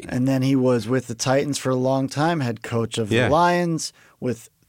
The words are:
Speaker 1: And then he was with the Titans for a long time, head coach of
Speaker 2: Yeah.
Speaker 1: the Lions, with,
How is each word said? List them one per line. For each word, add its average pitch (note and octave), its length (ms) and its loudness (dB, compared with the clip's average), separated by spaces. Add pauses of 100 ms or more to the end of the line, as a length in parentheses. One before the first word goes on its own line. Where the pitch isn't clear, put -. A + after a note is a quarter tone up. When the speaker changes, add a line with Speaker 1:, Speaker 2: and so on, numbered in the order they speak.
Speaker 1:
And B2 200 0
then C3+ 140 2
he C3+ 120 4
was B2+ 320 2
with B2 220 -2
the A2+ 80 -8
Titans C#3 420 0
for C3+ 120 -4
a C3 40 0
long C3 340 0
time, D#3+ 300 -2
head A#2+ 240 -4
coach A#2 340 -4
of A2 140 -2
Speaker 2:
Yeah. A#2 160 4
Speaker 1:
the B2 60 2
Lions, F3 600 2 (280)
with, A#2 280 -6 (200)